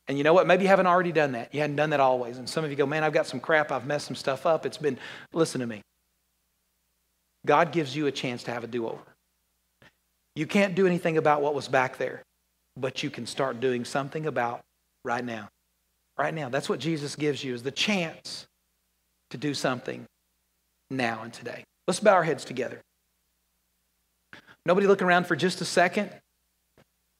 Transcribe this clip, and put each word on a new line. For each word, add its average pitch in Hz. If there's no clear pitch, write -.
And 139
you 143
know 156
what? 180
Maybe 185
you 196
haven't 185
already 180
done 151
that. 120
You 147
hadn't 147
done 151
that 143
always. 127
And 123
some 160
of 151
you 139
go, 143
"Man, 156
I've 156
got 151
some 131
crap. 151
I've 123
messed 147
some 131
stuff 131
up. 160
It's 120
been," 139
listen 160
to 123
me. 107
God 151
gives 143
you 151
a 139
chance 127
to 120
have 117
a 117
do-over. 117
You 151
can't 196
do 190
anything 170
about 151
what 147
was 131
back 127
there, 131
but 127
you 147
can 120
start 127
doing 123
something 147
about 123
right 123
now. 110
Right 151
now. 151
That's 139
what 180
Jesus 147
gives 143
you, 127
is 117
the 131
chance -
to 139
do 143
something 123
now 117
and 117
today. -
Let's 180
bow 208
our 175
heads 151
together. 123
Nobody 180
looking 190
around 180
for 175
just 180
a 170
second. 185